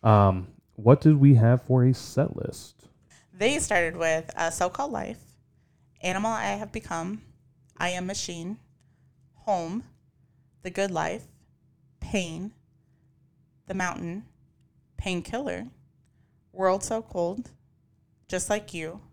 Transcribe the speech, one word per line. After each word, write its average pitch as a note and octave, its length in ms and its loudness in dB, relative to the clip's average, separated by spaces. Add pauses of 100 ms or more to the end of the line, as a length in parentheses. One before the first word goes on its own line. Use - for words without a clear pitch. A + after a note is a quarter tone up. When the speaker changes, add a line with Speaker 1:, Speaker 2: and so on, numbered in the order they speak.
Speaker 1:
Um, G2+ 460 6 (260)
what A#2 260 6
did D#3 160 6
we C#3 200 10
have A#2 260 6
for B2+ 220 2
a B2+ 100 6
set - 420 -4
list? - 520 -12 (440)
Speaker 2:
They A#3 260 0
started F3 380 -2
with, D#3+ 400 -2
uh, E3 140 -2
So-Called F3+ 420 -4
Life, - 260 -8 (840)
Animal F#3+ 280 -4
I A3 140 -6
Have G3+ 280 -6
Become, F#3+ 500 -10 (560)
I F3 100 -2
Am F3+ 180 -6
Machine, F3+ 520 -10 (880)
Home, F#3+ 380 -2 (800)
The F#3 80 -10
Good F#3+ 200 -2
Life, E3+ 340 -4 (760)
Pain, F3+ 520 -6 (1120)
The F#3+ 80 -10
Mountain, F3+ 520 -6 (720)
Painkiller, A3+ 720 -6 (840)
World F#3+ 320 0
So A3 180 -6
Cold, F#3+ 480 -6 (760)
Just F3+ 220 -4
Like G#3 240 -4
You E3 260 -10 (120)